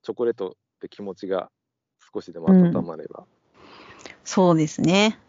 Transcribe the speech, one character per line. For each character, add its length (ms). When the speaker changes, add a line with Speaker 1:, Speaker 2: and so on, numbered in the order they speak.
Speaker 1:
チ 80
ョ 40
コ 120
レ 40
ー 40
ト 160
っ 20
て 80
気 140
持 120
ち 120
が 240
少 60
し 120
で 60
も 100
温 240
ま 100
れ 120
ば。 120
Speaker 2:
う 40
ん。 20
そ 300
う 20
で 120
す 120
ね。 380